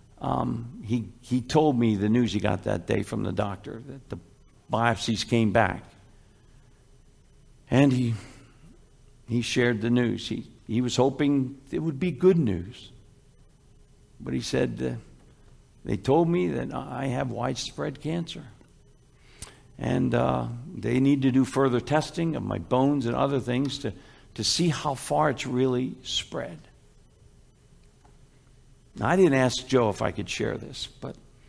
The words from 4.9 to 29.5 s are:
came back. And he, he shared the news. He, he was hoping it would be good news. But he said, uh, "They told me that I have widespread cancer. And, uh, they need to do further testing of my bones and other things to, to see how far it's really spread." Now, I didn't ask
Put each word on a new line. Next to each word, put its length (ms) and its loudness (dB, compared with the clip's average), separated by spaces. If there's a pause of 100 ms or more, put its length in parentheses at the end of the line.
came 240 4
back. 320 2 (1900)
And 220 6
he, 220 0 (1120)
he 140 0
shared 400 2
the 80 2
news. 360 2
He, 200 -6 (200)
he 140 0
was 160 -2
hoping 640 2 (120)
it 100 -4
would 200 -4
be 100 0
good 280 4
news. 520 -4 (1300)
But 140 -8
he 80 -2
said, 420 -2
uh, 180 -4 (840)
"They 140 -2
told 320 4
me 180 0
that 240 -4
I 360 -6
have 220 -4
widespread 680 -6
cancer. 440 -6 (1300)
And, 360 0
uh, 320 0 (280)
they 260 0
need 220 4
to 80 4
do 140 6
further 360 2
testing 560 -2
of 60 -4
my 160 -4
bones 460 2
and 100 0
other 260 0
things 400 -2
to, 120 -4 (440)
to 80 -4
see 260 2
how 240 -2
far 340 0
it's 180 -4
really 560 0
spread." 560 -8 (2500)
Now, 100 0
I 80 4
didn't 180 8
ask 320 2